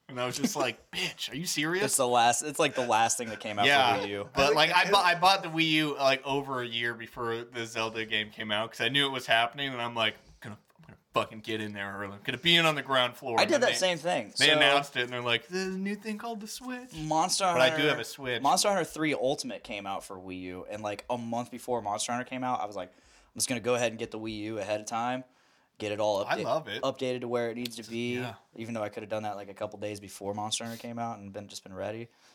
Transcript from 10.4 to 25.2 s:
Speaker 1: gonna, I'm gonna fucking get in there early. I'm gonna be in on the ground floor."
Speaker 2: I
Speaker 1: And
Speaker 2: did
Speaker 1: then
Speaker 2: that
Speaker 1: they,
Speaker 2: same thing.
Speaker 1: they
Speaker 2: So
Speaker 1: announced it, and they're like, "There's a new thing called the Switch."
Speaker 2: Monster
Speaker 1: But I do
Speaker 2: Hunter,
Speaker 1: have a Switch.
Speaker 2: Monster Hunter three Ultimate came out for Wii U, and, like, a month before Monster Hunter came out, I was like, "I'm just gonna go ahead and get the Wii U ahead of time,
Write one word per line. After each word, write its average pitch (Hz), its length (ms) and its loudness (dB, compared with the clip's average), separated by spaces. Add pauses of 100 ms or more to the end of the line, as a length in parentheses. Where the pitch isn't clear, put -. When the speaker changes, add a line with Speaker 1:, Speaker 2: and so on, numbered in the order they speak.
Speaker 1:
gonna, 104 160 -12 (200)
I'm - 100 -20
gonna - 100 -20 (160)
fucking 107 260 -2
get 110 220 -4
in 107 100 -6
there 101 260 -8
early. 101 180 -8
I'm 101 100 -16
gonna 123 120 -4
be 170 200 6
in 170 80 6
on 156 100 4
the 139 80 -4
ground 127 320 2
floor." 123 240 0
Speaker 2:
I 180 40 6
Speaker 1:
And 214 60 4
Speaker 2:
did 349 60 4
Speaker 1:
then 240 60 2
Speaker 2:
that 233 100 4
Speaker 1:
they, - 40 0
Speaker 2:
same 180 220 0
thing. 143 400 -2
Speaker 1:
they 139 100 6
Speaker 2:
So 147 100 8
Speaker 1:
announced 139 400 4
it, 123 60 2
and 123 100 -4
they're 123 80 -4
like, 117 260 0
"There's 185 260 -4
a 190 60 -6
new 202 160 -4
thing 214 220 -8
called 226 240 -8
the 220 80 -12
Switch." 254 440 -12
Speaker 2:
Monster 160 520 0
Speaker 1:
But 170 160 4
I 131 80 8
do 156 80 2
Speaker 2:
Hunter, 147 140 4
Speaker 1:
have 123 80 0
a 117 40 -6
Switch. 123 380 -6
Speaker 2:
Monster 175 260 4
Hunter 190 160 2
three 151 320 -2
Ultimate 127 480 -2
came 101 240 -10
out 95 160 -6
for 95 140 -12
Wii 92 240 -10
U, 90 280 -10
and, 107 140 -8
like, 104 260 -6
a 123 80 -2
month 117 320 -6
before 120 320 -4
Monster 107 300 -4
Hunter 123 180 -2
came 131 140 -6
out, 127 160 0
I 98 60 -4
was 104 100 -10
like, 90 140 -8
"I'm - 500 -20
just - 80 0
gonna 120 140 -2
go 123 140 2
ahead 117 180 2
and 113 40 -10
get 113 140 -6
the 110 80 -8
Wii 110 200 -6
U 107 200 -6
ahead 104 220 -2
of 107 40 -16
time, 123 380 -2 (560)